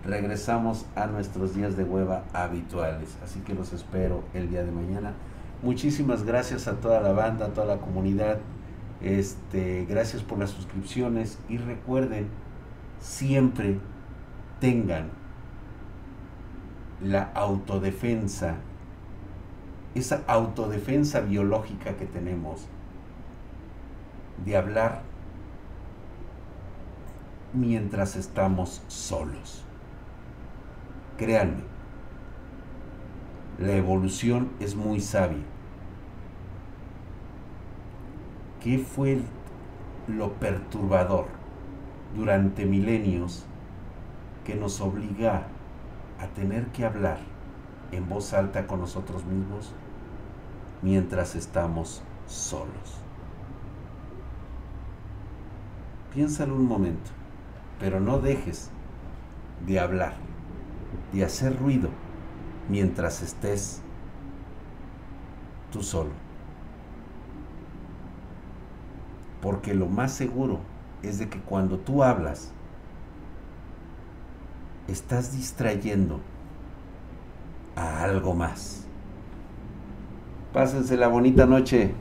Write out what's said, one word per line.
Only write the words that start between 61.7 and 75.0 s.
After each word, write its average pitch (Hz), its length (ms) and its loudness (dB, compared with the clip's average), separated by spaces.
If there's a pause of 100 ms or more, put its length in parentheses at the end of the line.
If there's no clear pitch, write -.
mientras 90 540 4
estés - 580 -2 (1900)
tú 104 120 -4
solo. 80 280 0 (3250)
Porque 98 340 0
lo 92 120 6
más 113 260 4
seguro 120 480 2 (420)
es 101 160 -2
de 107 100 -2
que 98 120 -6
cuando 95 380 4
tú 135 240 6
hablas, 95 500 6 (2250)
estás 123 440 2